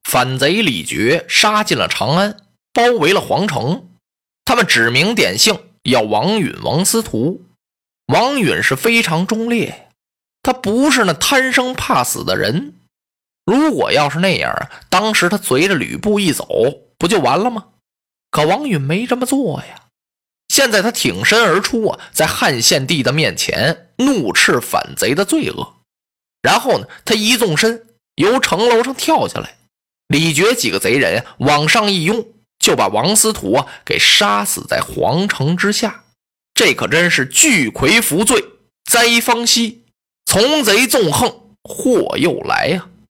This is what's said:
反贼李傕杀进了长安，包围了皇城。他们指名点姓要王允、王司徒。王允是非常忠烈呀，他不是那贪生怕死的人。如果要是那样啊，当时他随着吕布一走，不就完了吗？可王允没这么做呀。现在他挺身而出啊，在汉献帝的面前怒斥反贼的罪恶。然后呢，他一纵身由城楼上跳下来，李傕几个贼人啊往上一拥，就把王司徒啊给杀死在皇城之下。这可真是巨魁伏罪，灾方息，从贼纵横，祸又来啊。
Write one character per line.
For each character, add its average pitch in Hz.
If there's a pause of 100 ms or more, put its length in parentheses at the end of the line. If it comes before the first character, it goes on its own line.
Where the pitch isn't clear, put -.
(180)
反 127
贼 180
李 113
傕 139
杀 214
进 175
了 90
长 135
安， 208 (360)
包 240
围 202
了 196
皇 185
城。 131 (580)
他 220
们 233
指 117
名 156
点 104
姓 208 (280)
要 120
王 113
允、 147
王 127
司 226
徒。 143 (600)
王 247
允 101
是 135
非 233
常 175
忠 226
烈 233
呀， - (680)
他 262
不 254
是 240
那 170
贪 254
生 254
怕 165
死 -
的 92
人。 127 (720)
如 277
果 151
要 143
是 139
那 170
样 64
啊， - (180)
当 214
时 180
他 202
随 151
着 196
吕 80
布 208
一 156
走， - (500)
不 170
就 196
完 131
了 233
吗？ 220 (680)
可 151
王 220
允 165
没 170
这 247
么 254
做 240
呀。 - (640)
现 262
在 202
他 220
挺 101
身 226
而 190
出 220
啊， - (120)
在 156
汉 143
献 135
帝 147
的 123
面 143
前 -
怒 220
斥 -
反 -
贼 117
的 185
罪 311
恶。 - (680)
然 180
后 202
呢， - (180)
他 -
一 220
纵 196
身 226 (300)
由 214
城 202
楼 233
上 262
跳 311
下 -
来， - (500)
李 160
傕 202
几 113
个 95
贼 113
人 101
啊 -
往 147
上 208
一 170
拥， 220 (340)
就 170
把 110
王 117
司 220
徒 110
啊 139 (160)
给 -
杀 202
死 -
在 -
皇 151
城 160
之 202
下。 - (480)
这 -
可 -
真 165
是 135
巨 156
魁 190
伏 190
罪， - (400)
灾 233
方 233
息， 226 (420)
从 269
贼 220
纵 196
横， - (140)
祸 -
又 147
来 -
啊。 - (200)